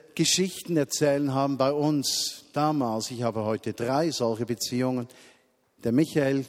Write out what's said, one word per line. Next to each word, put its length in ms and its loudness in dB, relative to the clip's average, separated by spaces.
Geschichten 640 0
erzählen 560 2
haben 240 0
bei 140 4
uns 840 -2
damals, 560 0
ich 140 -6
habe 200 0
heute 300 -2
drei 380 0
solche 340 -2
Beziehungen. 600 -2
Der 100 0
Michael, 560 2